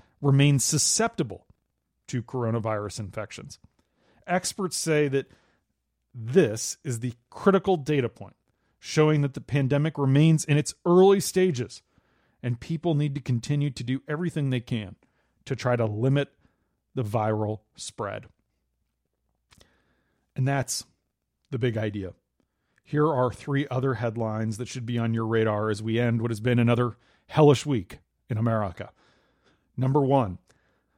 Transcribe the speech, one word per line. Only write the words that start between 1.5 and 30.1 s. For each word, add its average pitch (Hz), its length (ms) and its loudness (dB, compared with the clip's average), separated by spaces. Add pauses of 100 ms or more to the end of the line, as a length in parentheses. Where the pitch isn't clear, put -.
to 123 140 -4
coronavirus 113 760 -4
infections. 107 580 -12 (680)
Experts 185 500 -4
say 151 320 0
that 135 220 -2 (840)
this 117 680 0
is 120 180 -6
the 120 120 -6 (160)
critical 190 480 2
data 139 320 -2
point, - 280 -18 (420)
showing 156 420 2
that 143 140 -2
the - 60 -12
pandemic 143 580 0
remains 147 460 4
in 147 120 2
its - 180 -2 (120)
early 185 340 6
stages, 175 640 -2 (600)
and 120 180 -4
people 165 340 -4
need 147 200 0
to 139 60 -8
continue 143 500 -2
to 123 140 -10
do 127 240 -4
everything 151 420 -4
they 127 100 -2
can 110 360 -8 (480)
to 135 100 -8
try 123 220 0
to 117 80 0
limit 131 460 0 (640)
the 131 100 -4
viral 107 560 -2 (160)
spread. 101 500 -10 (2000)
And 131 120 0
that's 139 360 -4 (640)
the 131 80 -6
big 113 180 0
idea. 101 360 -6 (720)
Here 151 240 0
are 127 240 2
three 143 400 -4
other 131 240 -2
headlines 110 640 -4
that 120 100 -8
should 123 180 -10
be 120 120 -2
on 117 160 0
your 113 120 -2
radar 110 440 0
as 107 120 -4
we 113 180 0
end 117 220 0
what 117 80 -4
has 107 100 -6
been 120 180 2
another 120 380 2 (300)
hellish 147 380 4
week 131 340 -4 (300)
in 110 80 -4
America. 107 540 -2 (840)
Number 131 240 2
one, 127 380 2 (600)